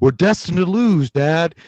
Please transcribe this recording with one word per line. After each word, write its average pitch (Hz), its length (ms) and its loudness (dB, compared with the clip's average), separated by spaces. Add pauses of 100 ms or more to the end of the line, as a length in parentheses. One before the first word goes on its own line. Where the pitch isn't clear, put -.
We're 131 100 4
destined 180 480 -2
to 185 80 0
lose, 190 440 0
Dad. 160 440 -2 (140)